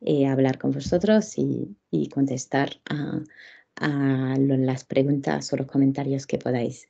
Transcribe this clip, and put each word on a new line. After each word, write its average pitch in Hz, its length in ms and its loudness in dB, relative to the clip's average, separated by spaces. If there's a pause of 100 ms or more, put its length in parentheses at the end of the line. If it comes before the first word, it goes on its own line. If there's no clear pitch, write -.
eh, 139 260 2
hablar 131 300 2
con 135 140 -2
vosotros 208 680 2
y, 139 400 -2 (120)
y 147 200 -2
contestar 135 800 -2
a, 143 320 -4 (560)
a 135 600 0
lo, 135 200 4
las 131 260 0
preguntas 143 680 0
o - 20 0
los 135 120 -4
comentarios 139 600 0
que 139 100 -2
podáis, 123 520 -4